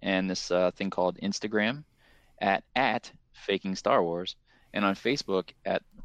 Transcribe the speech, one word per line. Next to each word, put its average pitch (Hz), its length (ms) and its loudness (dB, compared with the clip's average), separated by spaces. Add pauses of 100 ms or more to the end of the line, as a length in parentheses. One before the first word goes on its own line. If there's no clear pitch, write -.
and 95 260 2
this, - 220 -4
uh, 90 220 4
thing 98 180 -6
called 90 320 0
Instagram 107 640 -2 (560)
at, 98 240 2 (120)
at 120 340 0 (220)
Faking 95 440 -2
Star 113 260 2
Wars, 87 340 -4 (380)
and 104 100 0
on 98 100 4
Facebook 101 560 -2 (140)
at 95 180 -2 (220)